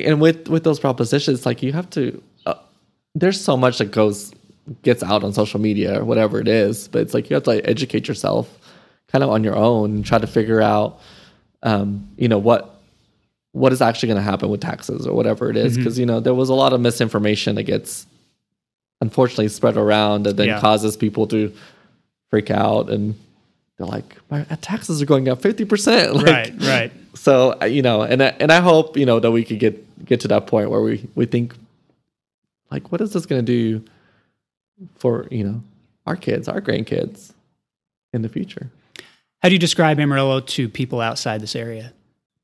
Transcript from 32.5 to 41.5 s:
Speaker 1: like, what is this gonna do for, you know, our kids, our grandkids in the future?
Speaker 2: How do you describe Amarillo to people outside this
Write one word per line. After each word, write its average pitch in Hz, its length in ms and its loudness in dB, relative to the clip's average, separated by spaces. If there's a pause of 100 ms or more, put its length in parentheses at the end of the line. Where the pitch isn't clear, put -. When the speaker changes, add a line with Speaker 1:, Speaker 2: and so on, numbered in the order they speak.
Speaker 1:
like, 139 220 -10
what 175 100 -4
is 208 120 -4
this 170 120 -4
gonna 131 160 -2
do 113 420 0 (1120)
for, 120 340 -2
you 113 120 -4
know, 110 200 -6 (420)
our 170 100 -4
kids, - 320 -4
our - 140 -6
grandkids - 720 -6 (800)
in 120 80 -4
the 110 80 -6
future? - 400 -10 (720)
Speaker 2:
How 180 80 2
do 190 60 4
you 180 40 2
describe 160 400 2
Amarillo 135 420 0
to 127 280 -6
people 127 300 -6
outside 113 420 -4
this 107 140 -10